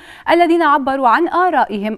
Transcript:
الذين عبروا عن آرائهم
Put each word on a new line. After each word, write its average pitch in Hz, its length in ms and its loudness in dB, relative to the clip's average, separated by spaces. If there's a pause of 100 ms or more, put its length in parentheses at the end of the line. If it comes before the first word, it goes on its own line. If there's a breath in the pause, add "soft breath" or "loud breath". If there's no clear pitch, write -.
(320 loud breath)
الذين 339 300 2
عبروا 277 460 0
عن 254 200 2
آرائهم 226 720 -2